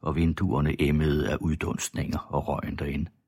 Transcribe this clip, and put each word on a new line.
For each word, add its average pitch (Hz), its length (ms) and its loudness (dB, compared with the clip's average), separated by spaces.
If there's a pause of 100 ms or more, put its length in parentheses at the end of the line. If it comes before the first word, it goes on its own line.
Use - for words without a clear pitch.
og 76 160 -2
vinduerne 80 640 2
emmede 76 480 4
af - 60 0
uddunstninger - 800 -2
og 71 300 -4
røgen 71 280 -4
derinde. 71 340 -4 (180)